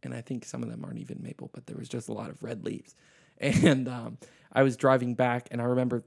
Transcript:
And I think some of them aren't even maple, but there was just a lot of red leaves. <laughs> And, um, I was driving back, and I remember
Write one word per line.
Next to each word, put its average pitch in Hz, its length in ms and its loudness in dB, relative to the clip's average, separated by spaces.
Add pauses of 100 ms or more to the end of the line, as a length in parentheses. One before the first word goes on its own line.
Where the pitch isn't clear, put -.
And 127 100 -8
I 120 80 -8
think 120 240 -8
some - 180 -8
of 113 60 -8
them 113 140 -10
aren't - 160 -10
even - 220 -12
maple, - 320 -14
but - 140 -18
there - 100 -12
was - 120 -12
just 120 200 -8
a 113 40 -6
lot 104 160 -8
of - 140 -16
red 110 220 -8
leaves. - 340 -10
<laughs> - 60 -20 (340)
And, 135 480 6
um, 117 300 -8 (360)
I 135 100 6
was 131 140 4
driving 127 380 4
back, 123 340 0
and 120 120 -4
I 120 40 0
remember 123 420 2